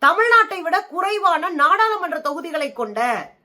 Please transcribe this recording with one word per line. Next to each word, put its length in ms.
தமிழ்நாட்டை 540
விட 240
குறைவான 640
நாடாளுமன்ற 680
தொகுதிகளை 540
கொண்ட 580